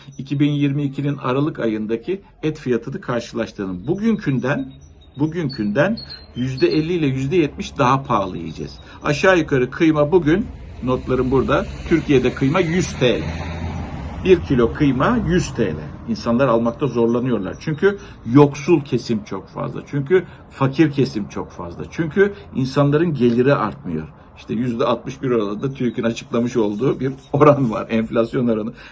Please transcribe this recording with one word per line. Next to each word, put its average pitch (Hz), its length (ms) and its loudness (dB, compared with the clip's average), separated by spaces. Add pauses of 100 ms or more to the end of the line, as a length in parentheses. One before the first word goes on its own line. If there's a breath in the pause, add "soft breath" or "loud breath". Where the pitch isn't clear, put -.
(180 loud breath)
iki 139 220 -6
bin 147 120 2
yirmi 143 320 0
ikinin 139 340 -4
Aralık 139 420 -2
ayındaki 113 640 -4 (220 soft breath)
et 151 160 -4
fiyatını 123 420 -2
karşılaştırdım. 107 840 -6
Bugünkünden, 185 880 -2 (460)
bugünkünden 156 800 0 (380 loud breath)
yüzde 131 320 0
elli 156 260 0
ile 156 140 0
yüzde 135 280 -2
yetmiş 160 420 0
daha 135 260 2
pahalı 95 340 -2
yiyeceğiz. 80 420 -10 (240 loud breath)
Aşağı 185 360 4
yukarı 127 320 0
kıyma 151 400 2
bugün, 175 340 4 (380)
notlarım 127 480 0
burada, 131 340 2 (240)
Türkiye'de 135 440 4
kıyma 139 260 2
yüz 170 340 0
T 113 260 2
L. - 40 -6 (1000)
Bir 180 140 8
kilo 120 340 2
kıyma 151 440 2 (100)
yüz 165 260 2
T 113 120 0
L. 80 100 -2 (340)
İnsanlar 117 380 2
almakta 117 400 0
zorlanıyorlar. 117 720 0
Çünkü 190 380 2 (360 loud breath)
yoksul 143 480 6
kesim 117 420 -4
çok 95 240 -10
fazla. - 340 -10 (100)
Çünkü 143 320 2 (260 loud breath)
fakir 135 420 2
kesim 113 360 -2
çok 80 240 -10
fazla. 87 400 -12
Çünkü 196 420 2 (220 loud breath)
insanların 143 580 2
geliri 123 420 4
artmıyor. 90 520 -4 (320 loud breath)
İşte - 140 -10
yüzde 117 320 -2
altmış 120 360 -2
bir 135 80 -2
oranında 110 440 0
tüik'in 120 300 -2
açıklamış 117 540 -2
olduğu 107 420 0
bir 135 120 -2 (220)
oran 139 380 4
var. - 180 -4
Enflasyon 113 580 0
oranı. 110 260 -2 (180 loud breath)